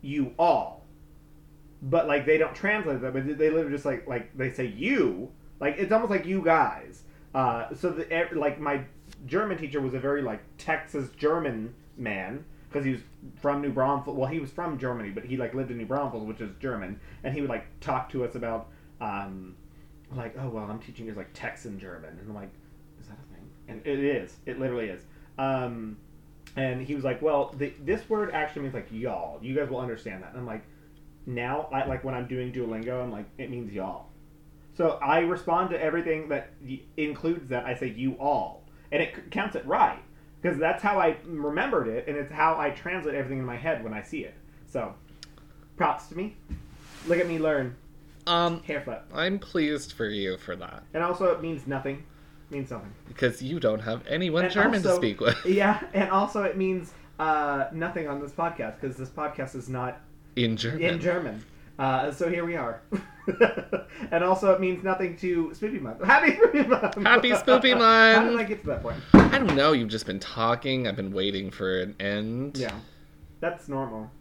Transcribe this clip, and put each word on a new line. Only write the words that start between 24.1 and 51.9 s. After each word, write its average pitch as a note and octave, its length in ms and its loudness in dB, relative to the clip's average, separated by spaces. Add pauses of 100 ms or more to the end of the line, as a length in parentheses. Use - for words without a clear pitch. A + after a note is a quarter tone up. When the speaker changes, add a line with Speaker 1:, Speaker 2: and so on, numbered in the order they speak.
Speaker 1:
It B2 120 -8
literally B2 300 -2
is. F2+ 160 -12 (340)
Um, A#2+ 600 -4 (580)
and C3 260 -2
he C#3 140 -6
was C3+ 80 -6
like, B2+ 180 -2
"Well, D3 340 2
the, C#3+ 160 -4 (120)
this G3+ 260 -2
word G#3 220 0
actually D3+ 300 -4
means, C3 120 -6
like, A2+ 160 -8
y'all. A2 520 -6
You C3 120 -6
guys C#3+ 160 0
will B2+ 100 -4
understand G#2+ 440 -8
that." E2+ 60 -16
And B2 100 -12
I'm B2 60 -10
like, A2 180 -10 (640)
now, B2+ 460 -4
I, C3+ 140 0
like, C3 160 -4
when C3 120 -4
I'm B2 120 -6
doing B2+ 260 -6
Duolingo, A#2+ 500 -4
I'm B2 100 -6
like, G#2 140 -10 (120)
"It C3 120 -10
means A#2+ 220 -8
y'all." G2 340 -8 (680)
So D#3+ 280 2
I D3+ 180 4
respond F3 500 0
to D#3+ 120 -2
everything D#3 480 0
that - 200 -4 (160)
y-, C3+ 140 -10 (160)
includes D3+ 540 -2
that. B2 160 -2
I B2+ 80 -2
say, B2 140 -4
"You A#2+ 300 -2
all." - 460 -2 (280)
And D3 100 2
it - 120 -4
c-, - 160 -14
counts - 240 -4
it C3+ 120 -4
right. - 340 2 (420)
'Cause E3 160 0
that's D#3+ 240 0
how G3+ 160 2
I D#3 180 4 (100)
remembered D#3+ 600 -2
it, A2+ 220 -4
and D3 80 -4
it's C#3+ 160 -8
how D#3 260 2
I C#3+ 120 0
translate D3+ 440 -4
everything C3+ 260 -4
in C3 40 -4
my A#2+ 140 -6
head B2 260 -2
when A2 80 -8
I G#2+ 100 -6
see - 220 -8
it. D2+ 80 -14 (320)
So, G#2 300 -6 (840)
props - 320 0
to D#3+ 80 -12
me. G3+ 200 -8 (680)
Look E3+ 120 4
at F3 100 2
me E3 100 -2
learn. C#3+ 380 0 (500)
Speaker 2:
Um, E3+ 360 2
Speaker 1:
Hair D3 180 -4
flip. - 240 -8 (100)
Speaker 2:
I'm F#3+ 240 0
pleased D3+ 540 -2
for A2+ 160 -4
you G2 300 -2
for F2+ 180 -8
that. F2+ 260 -14 (120)
Speaker 1:
And D#3+ 100 0
also, F3+ 300 0
it D3 80 -4
means D3+ 240 -6
nothing. C3+ 380 -4 (460)